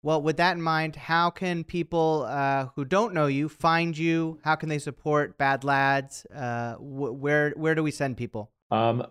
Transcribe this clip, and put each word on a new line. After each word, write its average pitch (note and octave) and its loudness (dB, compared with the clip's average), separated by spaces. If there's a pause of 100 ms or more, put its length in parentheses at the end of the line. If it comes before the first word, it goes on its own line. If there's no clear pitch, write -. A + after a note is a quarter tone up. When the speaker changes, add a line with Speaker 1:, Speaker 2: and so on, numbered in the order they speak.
Speaker 1:
Well, D#3 2
with D3+ 0
that E3+ 2
in E3+ -6
mind, D#3+ 0
how E3+ 2
can F3 -4
people, D#3+ 0
uh, C#3 0
who C#3+ -6
don't F#3+ 0
know D3+ 4
you C#3+ 0
find E3 0
you? D#3+ 0
How D#3 2
can D#3 -8
they D3 -2
support D3 -2
Bad C3+ 0
Lads? C#3 0
Uh, A#2+ -6
wh-, C3+ -6
where, D3 2
where D#3 0
do D#3+ 2
we D3+ 0
send C3+ -4
people? A2 -8 (220)
Speaker 2:
Um, A#2 2